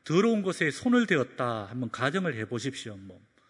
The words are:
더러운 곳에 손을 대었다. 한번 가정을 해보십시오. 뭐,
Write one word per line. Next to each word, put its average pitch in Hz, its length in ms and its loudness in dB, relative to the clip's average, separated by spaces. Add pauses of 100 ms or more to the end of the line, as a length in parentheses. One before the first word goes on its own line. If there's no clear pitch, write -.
더러운 208 380 4
곳에 175 280 0
손을 240 360 4
대었다. 120 640 0
한번 120 200 -6
가정을 151 440 -2
해보십시오. 110 640 -6
뭐, 95 240 -18 (280)